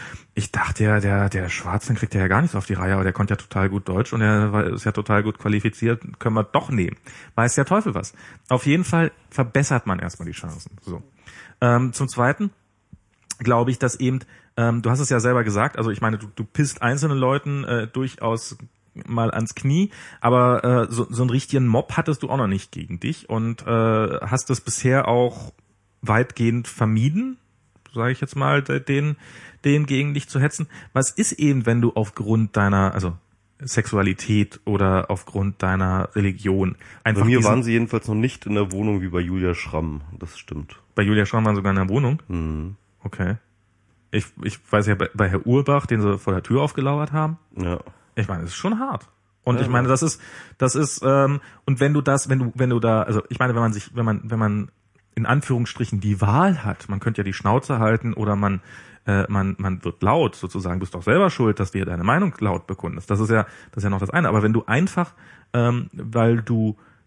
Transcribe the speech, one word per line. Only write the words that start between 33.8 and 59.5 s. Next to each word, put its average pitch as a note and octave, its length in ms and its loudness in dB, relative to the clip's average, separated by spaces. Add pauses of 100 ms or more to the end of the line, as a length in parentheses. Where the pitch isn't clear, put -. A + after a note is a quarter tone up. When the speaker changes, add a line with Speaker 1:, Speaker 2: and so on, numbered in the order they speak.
Speaker 1:
oder F#2+ 460 2
aufgrund G2 500 -4
deiner F#2+ 540 0
Religion F#2+ 600 0 (280)
einfach G#2+ 180 2
Speaker 2:
Bei A2+ 60 6
mir B2 100 6
Speaker 1:
diesen G#2+ 140 6
Speaker 2:
waren B2 100 4
sie A#2 120 0
jedenfalls A2+ 340 0
noch G#2+ 80 -2
nicht - 320 -2
in G#2 80 0
der G#2 160 0
Wohnung G2+ 320 -2
wie F#2 60 -4
bei F2 100 -2
Julia F2+ 340 0
Schramm, D#2 480 -6 (160)
das - 220 -16
stimmt. - 420 -14 (140)
Speaker 1:
Bei G#2 80 2
Julia G#2 240 4
Schramm A2 180 2
waren G#2+ 80 4
sie G2 60 0
sogar G2 120 0
in F#2+ 160 2
der - 20 -2
Wohnung? C3+ 400 0
Speaker 2:
Mhm. E2 480 -6 (260)
Speaker 1:
Okay. F#2 320 -4 (720)
Ich, G#2 160 -2 (160)
ich - 180 -8 (120)
weiß G#2 160 4
ja, G#2 80 2
bei, G2+ 180 -2
bei G2+ 160 2
Herr F#2 160 -2
Urbach, C#3 400 2
den A2+ 160 0
sie G2+ 160 2
vor G2 160 -2
der F#2 80 -2
Tür C3 220 2
aufgelauert D3 480 -2
haben. D#3 260 -2 (180)
Speaker 2:
Ja. F2 240 -4 (360)
Speaker 1:
Ich G2+ 120 -2
meine, F2+ 140 -6
das F2 80 -8
ist - 80 -12
schon G#3+ 220 -2
hart. C4+ 280 -8 (360)
Und B2 140 2
Speaker 2:
Ja, C3 40 2
Speaker 1:
ich B2+ 80 0
meine, B2 180 2
Speaker 2:
ja. C3 40 4
Speaker 1:
das C3 100 2
ist, - 180 -2 (380)
das C3 160 2
ist, C#3+ 320 -2
ähm, C#3 340 4 (260)
und C3+ 140 2
wenn C#3+ 140 4
du D3 80 2
das, C#3+ 280 2
wenn C3 100 2
du, B2 160 -2
wenn B2+ 160 2
du A#2+ 80 2
da, A2 240 4
also G#2+ 260 0
ich - 80 -8
meine, B2+ 160 2
wenn A#2 80 0
man A2+ 120 2
sich, G#2 220 -10
wenn A#2 100 0
man, A2 180 0
wenn A2+ 160 -4
man G#2 320 0 (420)
in - 140 -2
Anführungsstrichen A#2+ 720 0
die G2+ 200 -2
Wahl C#3+ 440 2
hat, G2+ 260 -8
man G2+ 100 -6
könnte A2+ 220 -4
ja - 20 -2
die F#2+ 100 -6
Schnauze B2 440 -2
halten A2 360 0
oder G#2+ 220 -2
man, G2 260 0 (440)
äh, G2 240 2
man, G2 300 0